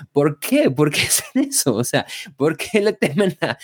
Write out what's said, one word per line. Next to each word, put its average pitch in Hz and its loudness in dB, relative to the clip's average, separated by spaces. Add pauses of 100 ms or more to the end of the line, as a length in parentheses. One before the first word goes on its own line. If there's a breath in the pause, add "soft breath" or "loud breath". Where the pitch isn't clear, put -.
(100)
¿por 147 0
qué? 262 2
¿Por 147 2
qué - -2
hacen - 0
eso? 269 0
O 120 0
sea, 127 0 (320 loud breath)
¿por 151 0
qué - -2
le 202 2
temen 180 0
a, 160 0 (140)